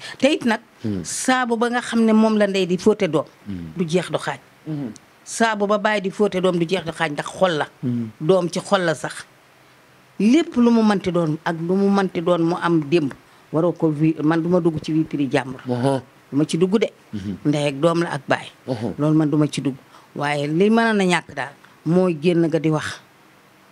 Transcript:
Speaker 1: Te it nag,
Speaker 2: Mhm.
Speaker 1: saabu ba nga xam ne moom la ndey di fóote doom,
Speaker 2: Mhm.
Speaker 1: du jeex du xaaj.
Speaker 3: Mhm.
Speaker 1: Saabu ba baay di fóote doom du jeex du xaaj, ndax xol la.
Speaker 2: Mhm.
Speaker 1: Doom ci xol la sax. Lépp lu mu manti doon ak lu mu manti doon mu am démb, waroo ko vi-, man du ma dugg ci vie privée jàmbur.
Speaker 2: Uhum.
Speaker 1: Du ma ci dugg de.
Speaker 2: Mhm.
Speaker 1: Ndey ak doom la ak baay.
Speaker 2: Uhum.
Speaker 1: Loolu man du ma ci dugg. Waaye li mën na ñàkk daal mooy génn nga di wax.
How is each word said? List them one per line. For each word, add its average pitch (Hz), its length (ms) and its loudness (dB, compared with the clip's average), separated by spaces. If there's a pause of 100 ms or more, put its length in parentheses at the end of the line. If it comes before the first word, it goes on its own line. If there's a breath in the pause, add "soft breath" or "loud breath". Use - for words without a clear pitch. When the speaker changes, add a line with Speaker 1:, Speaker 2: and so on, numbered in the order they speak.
(180 loud breath)
Speaker 1:
Te 254 140 4
it 302 120 -2
nag, 226 160 0 (240)
Speaker 2:
Mhm. 101 200 -2
Speaker 1:
saabu 254 520 -2
ba 233 140 0
nga 240 100 -2
xam 226 240 0
ne 220 80 4
moom 220 260 4
la 208 80 4
ndey 190 200 0
di 180 120 0
fóote 196 320 2
doom, 147 140 0 (240)
Speaker 2:
Mhm. 90 280 -8
Speaker 1:
du 180 120 -2
jeex 165 220 -2
du 143 80 -2
xaaj. 135 200 -8 (300)
Speaker 3:
Mhm. 143 240 -6 (320)
Speaker 1:
Saabu 214 420 -2
ba 208 120 2
baay 214 220 -2
di 190 100 -4
fóote 196 300 0
doom 180 180 2
du 170 100 0
jeex 175 160 -2
du 160 80 -8
xaaj, 160 200 -2
ndax 151 140 -6
xol 180 320 0
la. 139 80 -2 (160)
Speaker 2:
Mhm. 120 260 -2 (120)
Speaker 1:
Doom 175 300 2
ci 180 100 -6
xol 190 240 0
la 160 100 2
sax. - 300 -10 (920)
Lépp 294 380 4
lu 240 140 6
mu 226 120 6
manti 196 280 2
doon 165 340 0
ak 170 140 -2
lu 170 160 0
mu 196 160 4
manti 190 320 0
doon 175 200 2
mu 165 200 2
am 170 260 4
démb, 151 240 2 (400 soft breath)
waroo 165 200 2
ko 160 180 0
vi-, 156 320 2
man 160 200 2
du 170 60 -2
ma 180 120 4
dugg 165 220 0
ci 160 100 -6
vie 156 120 2
privée 147 260 -4
jàmbur. 131 360 -2
Speaker 2:
Uhum. 123 340 0 (300)
Speaker 1:
Du 135 80 -4
ma 156 80 2
ci 175 100 -2
dugg 185 220 2
de. 208 100 -2 (240)
Speaker 2:
Mhm. 98 320 -8
Speaker 1:
Ndey 147 240 0
ak 135 120 -6
doom 165 220 -4
la 170 120 -6
ak 139 140 -8
baay. - 180 -6 (200)
Speaker 2:
Uhum. 117 320 -6
Speaker 1:
Loolu 151 180 0
man 156 140 0
du 151 60 -2
ma 151 140 2
ci - 100 -10
dugg. 135 140 -4 (400 soft breath)
Waaye 147 320 -4
li 170 240 2
mën 226 240 2
na 202 100 0
ñàkk 170 300 0
daal 139 180 -8 (320)
mooy 175 380 2
génn 170 240 2
nga 160 140 0
di 156 100 0
wax. - 300 -4 (720)